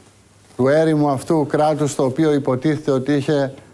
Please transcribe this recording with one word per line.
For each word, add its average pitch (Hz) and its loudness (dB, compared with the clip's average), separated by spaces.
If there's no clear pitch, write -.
του 127 0
έρημου 151 2
αυτού 143 0
κράτους, 147 0
το 151 0
οποίο 151 0
υποτίθεται 139 -2
ότι 135 0
είχε 139 -2